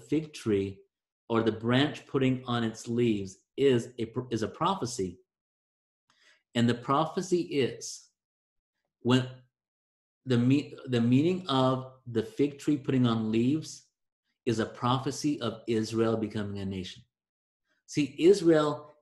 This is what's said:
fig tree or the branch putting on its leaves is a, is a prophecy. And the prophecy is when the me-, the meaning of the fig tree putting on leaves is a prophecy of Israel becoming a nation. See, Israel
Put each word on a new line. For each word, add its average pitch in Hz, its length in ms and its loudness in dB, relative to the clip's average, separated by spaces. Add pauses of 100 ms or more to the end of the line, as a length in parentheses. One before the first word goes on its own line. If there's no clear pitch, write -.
(100)
fig 156 220 -4
tree 98 480 -2 (480)
or 113 160 2
the 104 220 -2
branch 131 420 0
putting 131 360 0
on 120 200 -2
its 113 240 -6
leaves 110 500 -2 (180)
is 127 340 4 (100)
a, 110 60 -6 (260)
is 110 100 -2
a 101 60 -2
prophecy. 131 720 -4 (1400)
And 117 120 4
the 120 60 4 (160)
prophecy 165 520 0
is - 640 -4 (920)
when 127 260 2 (960)
the 127 120 2
me-, 135 360 2 (140)
the 123 120 0
meaning 147 460 2
of 131 460 0 (240)
the 110 80 0
fig 143 340 -2
tree 147 180 -2
putting 127 300 2
on 113 240 0
leaves 127 560 -2 (580)
is 110 140 -2
a 107 80 0 (160)
prophecy 131 580 -2
of 113 280 -4
Israel 113 480 0
becoming 104 420 -6
a 98 60 -8
nation. 95 400 -8 (840)
See, 143 320 -4
Israel 160 840 4